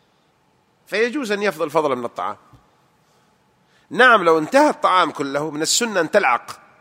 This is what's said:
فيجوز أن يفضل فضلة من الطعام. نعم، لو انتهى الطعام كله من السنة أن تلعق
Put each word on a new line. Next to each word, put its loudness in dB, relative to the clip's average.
فيجوز -4
أن -4
يفضل -4
فضلة 0
من -6
الطعام. -10
نعم، 4
لو 4
انتهى 2
الطعام 0
كله -6
من -8
السنة -2
أن -2
تلعق -2